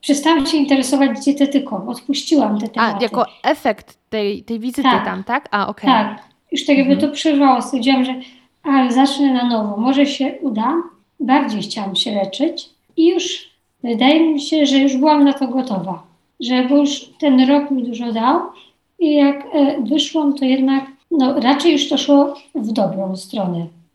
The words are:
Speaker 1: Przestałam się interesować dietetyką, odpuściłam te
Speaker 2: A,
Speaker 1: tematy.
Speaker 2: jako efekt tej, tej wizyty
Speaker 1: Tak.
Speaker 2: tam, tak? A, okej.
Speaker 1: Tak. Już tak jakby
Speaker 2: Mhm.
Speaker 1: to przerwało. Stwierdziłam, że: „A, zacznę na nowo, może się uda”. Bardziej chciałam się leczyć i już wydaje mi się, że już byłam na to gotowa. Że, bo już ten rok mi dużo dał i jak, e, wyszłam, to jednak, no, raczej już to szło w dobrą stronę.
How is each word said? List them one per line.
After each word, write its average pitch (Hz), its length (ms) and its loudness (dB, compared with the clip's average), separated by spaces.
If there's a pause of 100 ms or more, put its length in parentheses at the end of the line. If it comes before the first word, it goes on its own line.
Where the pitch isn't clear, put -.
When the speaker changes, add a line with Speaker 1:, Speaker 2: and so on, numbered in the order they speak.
Speaker 1:
Przestałam 302 460 0
się 320 100 -2
interesować 269 680 0
dietetyką, 277 640 -2
odpuściłam 240 680 -2
te 220 80 -6
Speaker 2:
A, - 20 -6
Speaker 1:
tematy. 214 360 -2
Speaker 2:
jako 226 200 -2 (180)
efekt - 560 -4 (120)
tej, 208 320 -4
tej 226 160 -8
wizyty 247 240 -6
Speaker 1:
Tak. 247 220 2
Speaker 2:
tam, 190 200 -8
tak? 262 260 -6
A, 202 180 -2
okej. - 220 -4
Speaker 1:
Tak. 214 320 0 (300)
Już - 140 -6
tak 285 120 4
jakby 269 140 2
Speaker 2:
Mhm. 285 180 0
Speaker 1:
to 285 60 -12
przerwało. 277 460 2
Stwierdziłam, 254 420 0
że: 262 100 -6 (480)
„A, 269 280 2
zacznę 269 420 2
na 247 160 0
nowo, 214 280 -2
może 269 300 2
się 285 340 -4
uda”. 247 340 -2 (460)
Bardziej 240 420 0
chciałam 190 340 -8
się 220 180 -4
leczyć 208 540 -4 (280)
i 320 120 4
już - 400 -4 (360)
wydaje 277 480 4
mi 285 80 -2
się, 302 260 0
że 269 120 4
już 269 180 2
byłam 294 280 4
na 277 80 6
to 269 160 -2
gotowa. 196 540 -4 (380)
Że, 254 240 0
bo 269 120 2
już 285 240 2 (200)
ten 254 280 4
rok 285 220 2
mi 254 120 -2
dużo 233 300 -6
dał 240 280 2 (580)
i 302 160 2
jak, 285 400 2
e, 285 280 2
wyszłam, 285 520 0
to 269 100 -4
jednak, 262 400 0 (260)
no, 277 300 0
raczej 285 320 2
już 285 160 0
to 277 100 -2
szło 285 360 2 (200)
w 226 180 -4
dobrą 190 440 -4
stronę. 180 500 -6 (280)